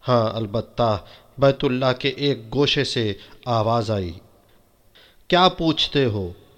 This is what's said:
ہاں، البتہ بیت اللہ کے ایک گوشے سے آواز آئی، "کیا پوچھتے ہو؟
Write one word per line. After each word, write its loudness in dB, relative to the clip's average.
ہاں، 2
البتہ -2
بیت 2
اللہ 2
کے -2
ایک -4
گوشے 2
سے -2
آواز 0
آئی، -2
"کیا 4
پوچھتے 0
ہو؟ -2